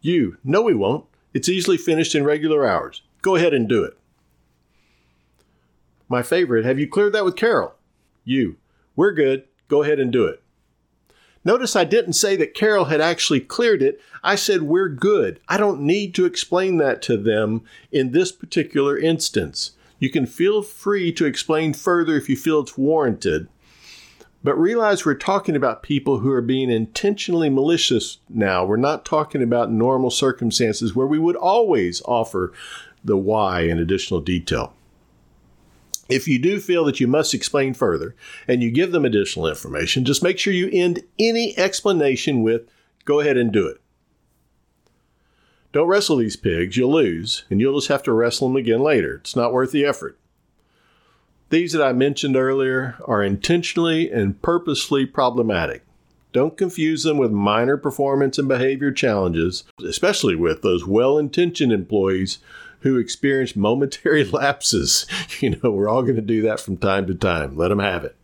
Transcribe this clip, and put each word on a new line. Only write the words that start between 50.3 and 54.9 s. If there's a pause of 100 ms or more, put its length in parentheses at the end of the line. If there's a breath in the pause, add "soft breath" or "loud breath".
These
that
I
mentioned
earlier
are
intentionally
and
purposefully